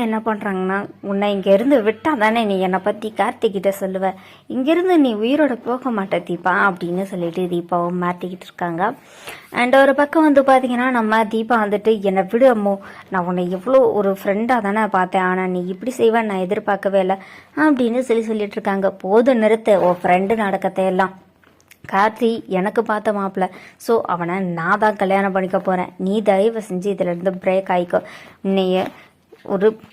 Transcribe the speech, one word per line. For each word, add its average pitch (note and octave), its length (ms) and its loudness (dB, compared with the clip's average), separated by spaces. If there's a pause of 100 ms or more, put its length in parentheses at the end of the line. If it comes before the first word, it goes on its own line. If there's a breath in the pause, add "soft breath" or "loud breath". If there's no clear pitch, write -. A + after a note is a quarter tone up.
என்ன A3 200 -2
பண்றாங்கன்னா, G3 500 -2 (340)
"உன்னை G3+ 240 0
இங்க G3 200 -2
இருந்து B3 220 4 (100)
விட்டா A3 240 0 (120)
தானே A3 180 2 (100)
நீ G3 60 0 (100)
என்னை F#3 200 0
பத்தி G#3+ 220 -4 (120)
கார்த்திக் A3 340 -2
கிட்ட G3 160 0 (100)
சொல்லுவ, F#3+ 260 -2 (480 loud breath)
இங்கிருந்து E4+ 500 2
நீ B3+ 60 2 (120)
உயிரோட C4+ 320 2 (140)
போக B3+ 280 -4
மாட்ட G3 220 -2 (100)
தீபா" F3 240 -2 (140)
அப்படின்னு F3+ 460 -2
சொல்லிட்டு F3 300 -4 (100)
தீபாவும் F3 500 -2
மாட்டிக்கிட்டு F3+ 460 -6
இருக்காங்க. F3 340 -6 (760 loud breath)
And B3 220 2
ஒரு C4+ 180 4
பக்கம் D#4 280 2
வந்து C#4 220 4
பாத்தீங்கன்னா, B3+ 380 2 (100)
நம்ம A3 240 2 (120)
தீபா A3+ 300 0
வந்துட்டு, G#3 280 0 (180)
"என்னை F#3+ 220 2
விடு A#3+ 220 4
அம்மு, G3+ 200 0 (360 loud breath)
நான் F3+ 200 -2
உன்னை F3+ 160 -2 (120)
எவ்வளோ B3+ 220 2 (180)
ஒரு G3 140 2 (120)
ஃப்ரெண்டா A3+ 420 0
தானே G#3 180 0 (120)
பார்த்தேன், F#3 340 0
ஆனா F#3 240 -2
நீ F3+ 80 -2 (120)
இப்படி A3 260 -8
செய்வேன்னு A3+ 320 2
நான் F#3 140 -2
எதிர்பார்க்கவே G3 580 -2
இல்லை" F#3+ 120 0 (500 loud breath)
அப்படின்னு B3 420 2
சொல்லி A3+ 220 0
சொல்லிட்டு G#3 280 -4
இருக்காங்க. G3 320 0 (140)
"போதும் A3+ 400 4
நிறுத்து, A3 300 4 (120)
உன் F3+ 160 0
ஃப்ரெண்டு F#3+ 420 2
நடக்கத்தையெல்லாம். F#3+ 680 -2 (760)
கார்த்தி A3 400 2 (280)
எனக்கு G#3 220 0 (100)
பார்த்த G#3+ 280 -2
மாப்பிள்ளை, F#3+ 300 -2 (380 loud breath)
so A#3 100 2 (180)
அவனை F3 220 -4 (240)
நான் F3+ 240 0
தான் G#3+ 180 0
கல்யாணம் G3 340 0
பண்ணிக்க F#3+ 300 0
போறேன். F#3 260 -2 (140)
நீ F#3+ 80 0 (160)
தயவு G#3+ 380 2
செஞ்சு F#3 260 -4
இதுல F3+ 180 -2
இருந்து F3 200 -2 (100)
பிரேக் F#3+ 340 0
ஆயிக்கோ. F3 240 -2 (460 loud breath)
உன்னைய F#3+ 400 0 (680 loud breath)
ஒரு G3 140 2 (240)